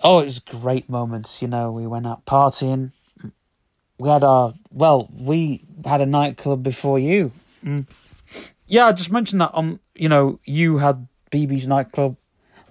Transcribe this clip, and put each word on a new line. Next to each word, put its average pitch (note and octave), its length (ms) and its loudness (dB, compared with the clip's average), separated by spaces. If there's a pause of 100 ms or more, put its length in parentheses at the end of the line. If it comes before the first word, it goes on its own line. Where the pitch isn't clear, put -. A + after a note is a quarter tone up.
oh, F3+ 160 6
it D3 60 2
was C3 120 -8
great B2 500 -4
moments, A#2 540 -8
you B2+ 60 -6
know, A#2+ 240 -4
we A2+ 160 -8
went A#2+ 180 -8
out A#2 220 -10
partying. C3+ 640 0 (1040)
We B2+ 100 -4
had D3 160 4
our, C3 300 4 (160)
well, C#3 420 2
we D3 540 -4 (180)
had C#3+ 180 0
a C#3 40 2
nightclub C#3 560 -2
before C3+ 380 -2
you. D#3 320 0 (340)
Mm. C#3+ 220 -6 (800)
Yeah, A#3 180 6
I A3+ 60 6
just F3+ 200 -6
mentioned G3+ 300 -2
that, D#3+ 140 0
um, D#3+ 240 -4 (160)
you D#3 120 -2
know, C#3+ 380 2
you D#3+ 320 0
had C#3 300 0 (240)
B D3 160 0
B's C3+ 180 -4
nightclub, C#3 520 -2 (540)